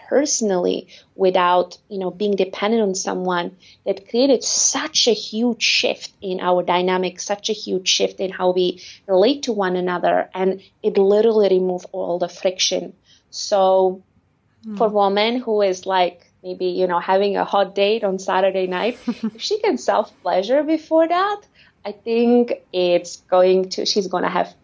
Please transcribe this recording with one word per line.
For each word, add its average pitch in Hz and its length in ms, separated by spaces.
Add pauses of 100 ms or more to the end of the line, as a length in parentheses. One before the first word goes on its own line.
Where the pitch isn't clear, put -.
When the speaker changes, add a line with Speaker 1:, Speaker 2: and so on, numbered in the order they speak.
Speaker 1:
personally 190 800 (280)
without, 180 640 (100)
you 202 100
know, 180 120
being 202 260
dependent 202 460
on 190 120
someone, 185 640 (300)
that - 220
created 247 360
such - 640
a 220 40
huge 220 500
shift - 480 (100)
in 185 200
our 180 220
dynamic, 180 580
such - 300
a - 20
huge 190 360
shift 190 320
in 190 100
how 185 200
we 180 320 (240)
relate 220 380
to 247 80
one 185 240
another. 180 580
And 190 260 (220)
it 208 160
literally 208 500
removed 185 440
all 185 260
the 175 100
friction. - 640 (380)
So 190 720 (600)
Speaker 2:
Hmm. 214 120
Speaker 1:
for 220 120
woman 208 480
who 220 260
is, 185 240
like, 180 400 (160)
maybe, 185 240
you 180 200
know, 175 120
having 190 380
a 185 80
hot 190 300
date 208 300
on 190 140
Saturday 190 480
night, 185 360
Speaker 2:
<laughs> - 40
Speaker 1:
if 226 340
she 427 180
can 302 200
self-pleasure 202 840
before 320 440
that, 403 320 (460)
I 208 60
think 240 720 (100)
it's 175 440 (120)
going 185 420
to, - 140
she's 196 220
gonna 180 240
have 180 340